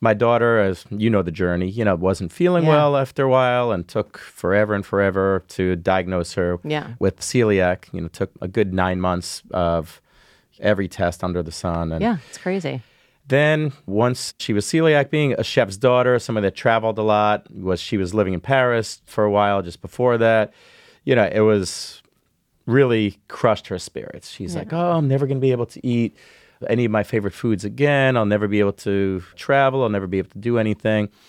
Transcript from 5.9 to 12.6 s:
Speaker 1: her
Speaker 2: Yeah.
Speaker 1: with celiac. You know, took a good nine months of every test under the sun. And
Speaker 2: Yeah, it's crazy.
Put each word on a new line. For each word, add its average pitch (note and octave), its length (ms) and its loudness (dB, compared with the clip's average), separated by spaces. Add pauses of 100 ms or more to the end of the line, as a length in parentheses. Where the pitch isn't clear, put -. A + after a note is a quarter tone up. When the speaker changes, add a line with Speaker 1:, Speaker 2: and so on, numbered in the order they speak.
Speaker 1:
her F2 300 -2
Speaker 2:
Yeah. D3+ 240 -6 (100)
Speaker 1:
with - 220 -2
celiac. G2 720 0
You F2 100 -8
know, E2 60 -8
took - 220 -8 (100)
a F#2 80 -8
good G2 240 0
nine F#2 300 0
months F2+ 480 -4
of E2+ 500 -2 (600)
every G2 280 0
test F2 340 -4
under F2 200 -4
the D#2+ 100 -10
sun. E2+ 400 -4
And E2 80 -4
Speaker 2:
Yeah, A3 160 -2 (140)
it's - 80 -20
crazy. E3 420 -6 (460)